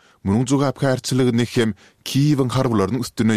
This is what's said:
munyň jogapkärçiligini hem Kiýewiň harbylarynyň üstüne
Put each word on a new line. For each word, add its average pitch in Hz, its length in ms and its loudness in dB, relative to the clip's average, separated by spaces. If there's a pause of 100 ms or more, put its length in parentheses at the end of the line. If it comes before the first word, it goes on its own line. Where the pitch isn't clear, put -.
(240)
munyň 107 260 0
jogapkärçiligini 131 1040 0
hem 110 200 2 (300)
Kiýewiň 139 520 0
harbylarynyň 117 500 0
üstüne 110 300 0